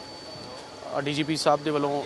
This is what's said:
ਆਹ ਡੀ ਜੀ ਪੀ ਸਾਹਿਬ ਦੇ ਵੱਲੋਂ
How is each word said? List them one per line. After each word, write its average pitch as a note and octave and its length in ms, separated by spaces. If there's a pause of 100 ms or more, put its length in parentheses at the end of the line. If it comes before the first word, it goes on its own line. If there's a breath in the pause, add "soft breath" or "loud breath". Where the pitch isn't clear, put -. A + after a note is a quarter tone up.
(880)
ਆਹ - 140
ਡੀ C#3+ 140
ਜੀ D3 80
ਪੀ D3+ 140
ਸਾਹਿਬ D3 260
ਦੇ D#3 80
ਵੱਲੋਂ C#3+ 360